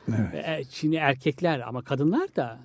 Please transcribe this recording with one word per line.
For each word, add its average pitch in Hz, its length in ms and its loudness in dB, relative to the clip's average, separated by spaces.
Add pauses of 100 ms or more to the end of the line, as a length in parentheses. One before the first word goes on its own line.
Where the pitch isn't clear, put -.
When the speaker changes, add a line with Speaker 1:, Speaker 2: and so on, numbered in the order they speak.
Speaker 1:
Evet. 110 260 0
Speaker 2:
E, 160 300 -4
Çinli 156 320 0
erkekler 151 720 2
ama 123 140 -6
kadınlar 170 540 0
da, 117 280 -2